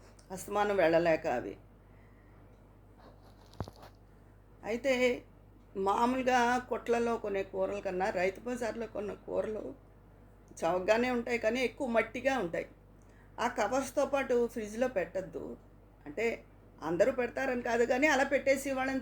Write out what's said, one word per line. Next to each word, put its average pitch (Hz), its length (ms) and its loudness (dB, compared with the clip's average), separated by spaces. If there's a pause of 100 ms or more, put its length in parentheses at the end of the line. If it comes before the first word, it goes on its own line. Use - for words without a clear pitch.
(320)
అస్తమానం 208 440 0
వెళ్ళలేక 165 500 4
అవి. 123 300 -2 (3000)
అయితే 247 580 2 (540)
మామూలుగా 240 840 2
కొట్లలో 233 580 -2
కొనే 196 260 -2
కూరల 196 380 -4
కన్నా 185 300 -2
రైతు 190 300 0
బజార్లో 233 460 -6
కొన్న 202 260 -6
కూరలు 202 640 -6 (800)
చవకగానే 190 580 2
ఉంటాయి, 240 280 0
కానీ 226 220 0
ఎక్కువ 254 280 -2
మట్టిగా 233 500 0
ఉంటాయి. 170 280 -4 (720)
ఆ 233 80 2
కవర్స్‌తో 262 580 0
పాటు 262 400 2
ఫ్రిడ్జ్లో 226 420 -4
పెట్టద్దు. 180 680 -4 (500)
అంటే 214 380 -4 (380)
అందరూ 175 300 2
పెడతారని 254 500 -2
కాదు, 233 220 0
కానీ 254 220 2
అలా 277 180 4
పెట్టేసి 269 460 2
వాళ్ళని 262 320 -2